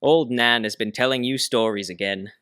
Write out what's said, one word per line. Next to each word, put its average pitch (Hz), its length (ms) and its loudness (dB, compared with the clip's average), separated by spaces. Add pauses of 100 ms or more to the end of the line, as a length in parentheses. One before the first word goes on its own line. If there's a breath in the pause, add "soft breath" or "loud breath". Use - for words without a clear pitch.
Old 151 300 4
Nan 120 320 2
has 107 120 -4
been 107 160 -4
telling 127 320 0
you 131 140 -2
stories 110 520 -2
again. 98 420 -6 (100)